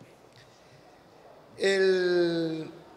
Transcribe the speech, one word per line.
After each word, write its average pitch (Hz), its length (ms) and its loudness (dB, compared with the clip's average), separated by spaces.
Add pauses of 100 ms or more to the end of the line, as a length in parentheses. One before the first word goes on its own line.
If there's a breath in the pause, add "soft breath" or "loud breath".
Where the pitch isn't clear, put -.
(1600 loud breath)
El, 175 1120 0 (260)